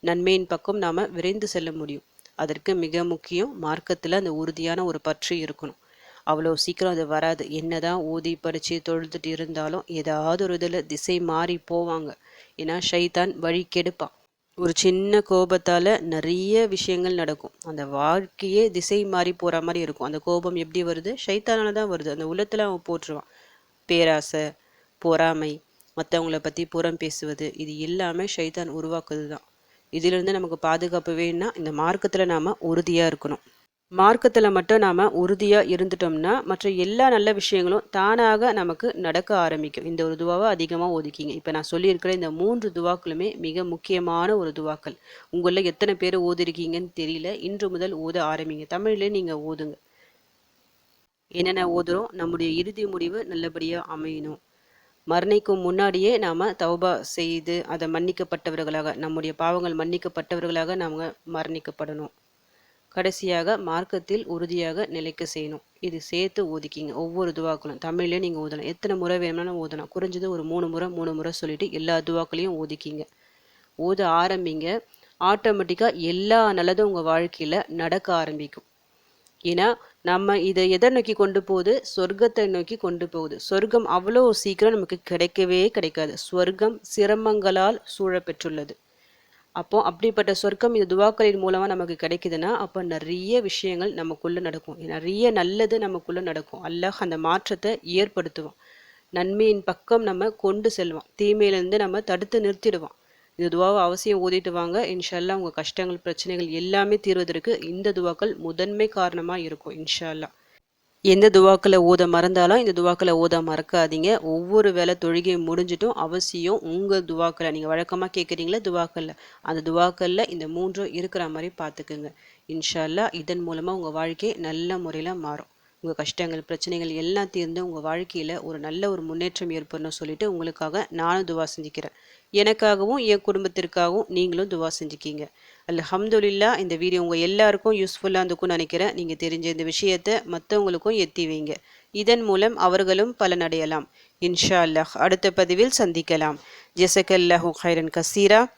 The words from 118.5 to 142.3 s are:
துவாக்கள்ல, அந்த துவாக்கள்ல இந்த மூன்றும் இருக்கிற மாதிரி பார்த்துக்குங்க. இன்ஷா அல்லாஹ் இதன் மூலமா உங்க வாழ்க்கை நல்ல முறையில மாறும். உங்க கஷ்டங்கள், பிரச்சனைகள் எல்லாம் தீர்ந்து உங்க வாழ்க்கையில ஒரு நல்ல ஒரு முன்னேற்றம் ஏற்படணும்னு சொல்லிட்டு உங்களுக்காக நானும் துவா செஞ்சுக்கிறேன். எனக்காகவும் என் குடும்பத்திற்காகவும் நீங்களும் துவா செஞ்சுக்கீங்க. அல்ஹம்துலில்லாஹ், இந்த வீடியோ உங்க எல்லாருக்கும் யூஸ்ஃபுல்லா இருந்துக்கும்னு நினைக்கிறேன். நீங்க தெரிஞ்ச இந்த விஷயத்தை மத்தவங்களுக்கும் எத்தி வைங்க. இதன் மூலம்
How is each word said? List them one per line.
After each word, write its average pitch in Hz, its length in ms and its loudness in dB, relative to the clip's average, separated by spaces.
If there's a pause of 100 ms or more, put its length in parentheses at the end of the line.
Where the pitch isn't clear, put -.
துவாக்கள்ல, 170 460 -4 (280)
அந்த 160 200 -4
துவாக்கள்ல 175 680 2
இந்த 160 200 -8
மூன்றும் 185 440 -4
இருக்கிற 175 360 -6
மாதிரி 160 300 -8
பார்த்துக்குங்க. 151 520 -10 (380)
இன்ஷா 160 400 -4
அல்லாஹ் 196 320 -2
இதன் 175 260 -4
மூலமா 165 320 -4
உங்க 160 220 -6
வாழ்க்கை 165 380 -4
நல்ல 170 400 -4
முறையில 165 360 -6
மாறும். 147 360 -10 (320)
உங்க 165 120 -6
கஷ்டங்கள், 160 520 -6
பிரச்சனைகள் 170 460 -6 (100)
எல்லாம் 196 280 -2
தீர்ந்து 170 360 -4
உங்க 160 220 -8
வாழ்க்கையில 165 420 -6 (120)
ஒரு 156 160 -10
நல்ல 156 320 -6
ஒரு 180 120 -4
முன்னேற்றம் 170 540 -6
ஏற்படணும்னு 156 420 -8
சொல்லிட்டு 156 340 -4
உங்களுக்காக 165 580 -4
நானும் 175 380 0
துவா 165 240 -2
செஞ்சுக்கிறேன். - 420 -12 (400)
எனக்காகவும் 214 680 4
என் 208 220 4
குடும்பத்திற்காகவும் 185 800 0
நீங்களும் 180 420 0
துவா 165 180 -2 (100)
செஞ்சுக்கீங்க. 151 460 -8 (440)
அல்ஹம்துலில்லாஹ், 202 880 2
இந்த 180 180 -2
வீடியோ 180 260 0
உங்க 170 140 0
எல்லாருக்கும் 202 640 4
யூஸ்ஃபுல்லா 190 420 0
இருந்துக்கும்னு 180 360 0
நினைக்கிறேன். 170 380 0
நீங்க 165 200 -4
தெரிஞ்ச 165 400 -4
இந்த 165 100 -4
விஷயத்தை 185 500 0 (180)
மத்தவங்களுக்கும் 202 640 0
எத்தி 170 320 -2
வைங்க. 156 240 -4 (400)
இதன் 226 340 2
மூலம் 202 280 4